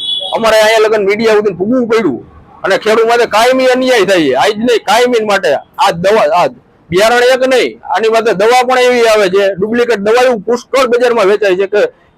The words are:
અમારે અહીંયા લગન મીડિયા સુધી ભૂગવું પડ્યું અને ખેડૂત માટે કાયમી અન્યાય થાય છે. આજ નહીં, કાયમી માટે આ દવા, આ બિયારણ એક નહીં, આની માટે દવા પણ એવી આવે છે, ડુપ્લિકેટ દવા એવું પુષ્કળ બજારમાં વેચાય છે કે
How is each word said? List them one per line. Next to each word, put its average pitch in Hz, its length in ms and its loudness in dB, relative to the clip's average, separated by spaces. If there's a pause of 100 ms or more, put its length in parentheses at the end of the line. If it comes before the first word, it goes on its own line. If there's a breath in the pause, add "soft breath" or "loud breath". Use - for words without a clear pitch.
(340)
અમારે 220 260 2
અહીંયા 220 180 2
લગન 214 260 0
મીડિયા 214 300 0
સુધી 208 200 0
ભૂગવું 220 340 -2
પડ્યું 208 360 -2 (400)
અને 180 140 -2
ખેડૂત 220 280 0
માટે 233 200 0
કાયમી 254 400 0
અન્યાય 254 380 0
થાય 180 180 0
છે. 131 120 0
આજ 175 220 0
નહીં, 233 280 -2
કાયમી 233 400 0
માટે 185 300 0
આ 175 360 -2
દવા, 175 460 0
આ 170 100 2 (440)
બિયારણ 214 260 2
એક 254 320 2
નહીં, 190 380 -2
આની 208 220 -2
માટે 220 240 0
દવા 226 300 2
પણ 254 160 0
એવી 247 280 2
આવે 214 220 2
છે, 196 260 0
ડુપ્લિકેટ 226 440 -2
દવા 220 260 0
એવું 240 160 0
પુષ્કળ 247 460 -2
બજારમાં 240 380 0
વેચાય 202 320 0
છે 196 100 -2
કે 202 120 -4 (400 soft breath)